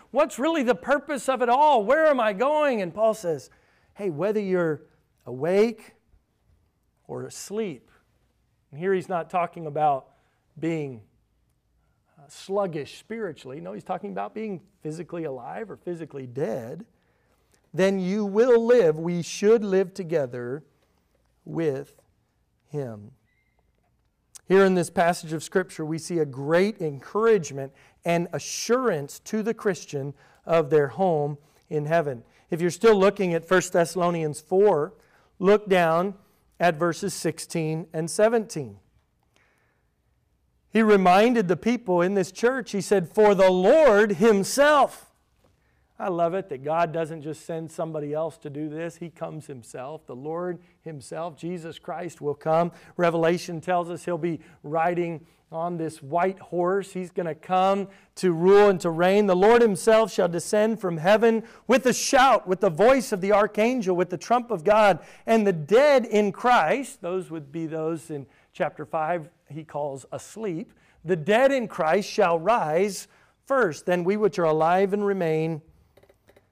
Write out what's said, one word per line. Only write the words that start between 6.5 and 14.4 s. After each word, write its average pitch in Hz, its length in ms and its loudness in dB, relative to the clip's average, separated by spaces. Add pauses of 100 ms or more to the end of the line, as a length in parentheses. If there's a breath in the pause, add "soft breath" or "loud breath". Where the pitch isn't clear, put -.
or 127 180 -12
asleep," 180 640 -10 (800)
and 143 100 -16
here 190 140 0
he's 185 140 -4
not 170 200 -4
talking 170 380 -4
about 147 420 0 (500)
being, 143 440 -6 (1160)
uh, 156 80 -20
sluggish 175 720 -8
spiritually. 165 600 -12
No, 180 140 -14
he's 202 100 -14
talking 190 260 -8
about 196 240 -10
being 214 280 -10 (180)